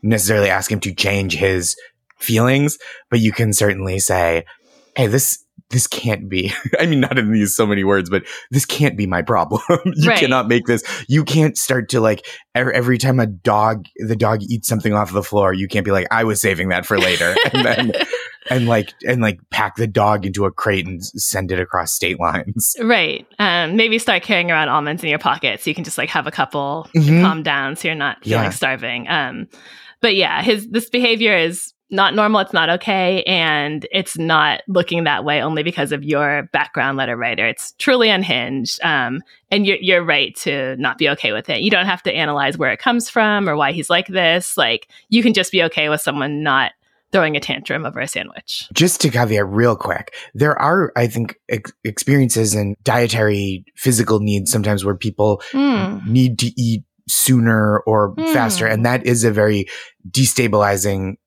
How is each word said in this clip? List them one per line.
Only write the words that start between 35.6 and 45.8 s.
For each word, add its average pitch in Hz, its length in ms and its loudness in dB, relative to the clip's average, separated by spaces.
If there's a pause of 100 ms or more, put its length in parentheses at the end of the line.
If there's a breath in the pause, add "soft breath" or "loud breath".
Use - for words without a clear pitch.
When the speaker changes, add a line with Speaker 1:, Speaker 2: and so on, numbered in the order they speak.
Speaker 2:
because 165 280 -4
of 143 120 -6
your 147 480 0
background 139 460 -2
letter 120 180 -2
writer. 117 300 -2
It's - 320 -6
truly 247 320 2
unhinged. 135 760 -2
Um, 135 380 -2 (280 soft breath)
and 202 160 2
you're, 196 140 2
you're 180 240 2
right 147 340 0
to 131 380 -4
not 127 220 -4
be 143 120 2
okay 131 220 -2
with 107 160 -6
it. 120 140 -4
You 208 80 0
don't 185 160 2
have 180 180 -4
to 180 80 -2
analyze 147 460 -2
where 131 140 0
it - 60 -4
comes 240 300 -2
from 208 400 0
or 147 80 0
why 143 160 0
he's 165 180 -6
like 170 180 2
this. 175 480 0
Like, 117 320 0 (200 soft breath)
you 226 140 4
can 226 100 4
just 185 200 0
be 180 120 2
okay 156 240 0